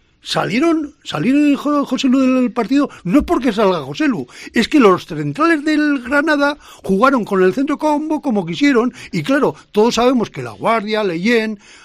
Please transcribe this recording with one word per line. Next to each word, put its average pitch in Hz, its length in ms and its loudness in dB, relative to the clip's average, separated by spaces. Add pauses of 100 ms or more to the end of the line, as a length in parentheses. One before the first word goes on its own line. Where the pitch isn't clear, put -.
(200)
salieron, 277 760 -2 (100)
salieron 277 500 0
Jo-, 285 320 -2
José 262 220 -2
Lu 254 100 2
del 254 320 2
partido, 262 400 -2 (140)
no 214 200 2
porque 262 280 0
salga 185 300 2
José 147 260 -4
Lu, 165 180 -2 (260)
es 226 160 0
que 311 120 4
los 190 260 4
centrales 269 580 -2
del 302 380 0
Granada 285 560 0 (240)
jugaron 226 420 2
con 190 200 0
el 185 100 4
centro 277 240 -2
combo 302 420 -2
como 208 240 -2
quisieron, 240 480 0 (200)
y 165 100 -4
claro, 175 320 0 (160)
todos 226 240 2
sabemos 247 360 2
que 139 120 -12
La 120 100 -10
Guardia, 214 520 -2
Leyen, 214 560 -2 (240)